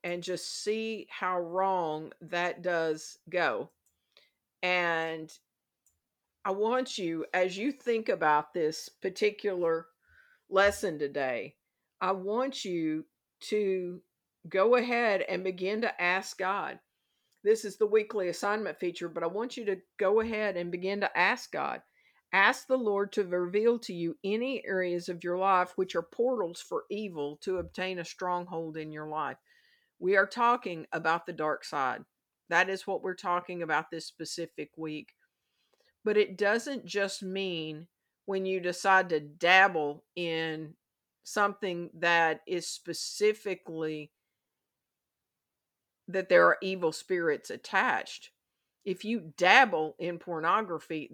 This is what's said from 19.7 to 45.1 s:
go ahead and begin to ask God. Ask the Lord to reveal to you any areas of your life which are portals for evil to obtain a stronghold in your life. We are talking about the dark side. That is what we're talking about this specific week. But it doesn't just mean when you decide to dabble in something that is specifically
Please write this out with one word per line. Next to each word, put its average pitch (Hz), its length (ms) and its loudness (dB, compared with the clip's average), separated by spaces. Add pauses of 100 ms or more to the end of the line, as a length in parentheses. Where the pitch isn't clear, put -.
go 208 240 4
ahead 214 360 -2
and 175 140 -4
begin 185 300 -4
to - 160 -2
ask 202 340 2
God. 143 300 -4 (520)
Ask 202 340 4
the 262 100 2
Lord 202 360 0
to 208 100 0
reveal 185 560 2
to 214 140 -10
you 170 300 -4
any 226 420 -2
areas 175 420 -2
of 170 160 -8
your 175 140 -2
life 185 380 4
which 185 200 -2
are 170 60 2
portals 214 600 -2
for - 280 -6
evil 165 520 -6
to 185 160 -2
obtain 185 420 -6
a 165 60 -8
stronghold 175 680 -4
in 156 160 -8
your 151 160 -10
life. 151 300 -4 (640)
We 185 180 4
are 196 80 6
talking 233 640 0
about 165 340 0
the 175 80 -8
dark 156 300 -2
side. 127 400 -2 (460)
That 180 200 4
is 190 160 -4
what - 160 -2
we're 185 140 -4
talking 180 460 -2
about 160 300 -2
this 165 140 -8
specific - 680 -10
week. 156 380 -10 (920)
But 214 140 2
it 196 200 2
doesn't 233 480 0
just 196 380 -4
mean 175 640 -6 (380)
when 190 200 -2
you 190 140 0
decide 180 500 4
to 156 120 0
dabble 165 800 4 (120)
in 160 580 -4 (500)
something 196 640 -2 (100)
that 165 460 4
is 175 220 -4
specifically 170 1400 -4 (2000)